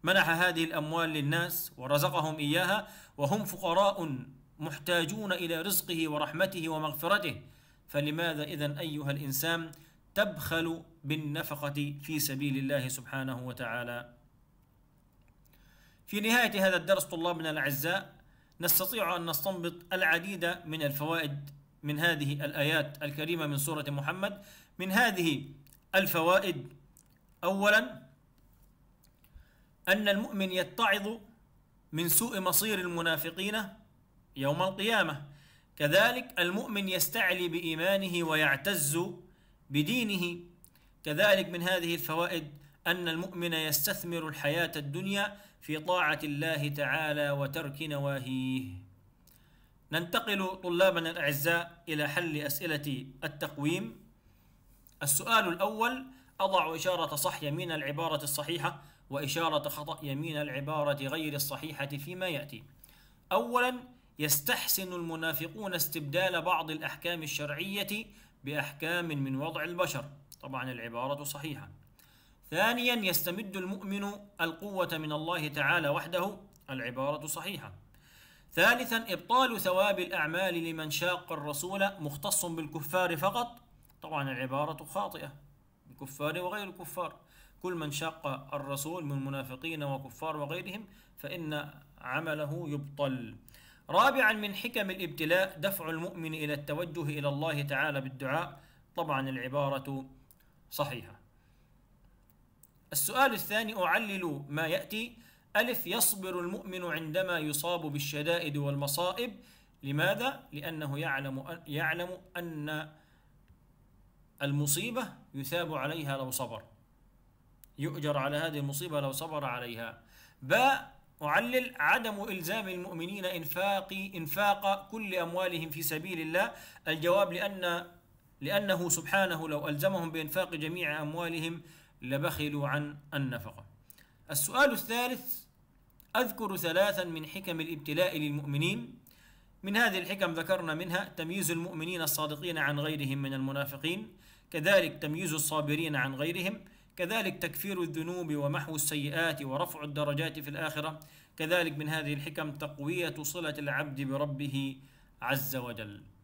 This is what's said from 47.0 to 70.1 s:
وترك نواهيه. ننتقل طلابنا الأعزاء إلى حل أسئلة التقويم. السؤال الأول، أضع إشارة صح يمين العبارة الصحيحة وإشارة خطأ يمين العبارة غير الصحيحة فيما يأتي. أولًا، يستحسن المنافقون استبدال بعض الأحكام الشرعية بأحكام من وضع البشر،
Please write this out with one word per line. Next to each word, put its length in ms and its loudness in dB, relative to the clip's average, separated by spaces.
وترك 500 -2
نواهيه. 1040 -2
ننتقل 720 0
طلابنا 460 4
الأعزاء 800 0
إلى 180 0
حل 300 0
أسئلة 680 -2
التقويم. 760 -2
السؤال 440 4
الأول، 580 2
أضع 360 4
إشارة 400 2
صح 280 0
يمين 280 -2
العبارة 520 0
الصحيحة 580 -2
وإشارة 600 0
خطأ 360 -8
يمين 320 -2
العبارة 680 0
غير 280 -2
الصحيحة 500 -4
فيما 420 -6
يأتي. 360 -6
أولًا، 440 4
يستحسن 720 2
المنافقون 800 -2
استبدال 680 0
بعض 300 2
الأحكام 520 -4
الشرعية 840 -4
بأحكام 640 -2
من 280 0
وضع 280 -2
البشر، 420 -2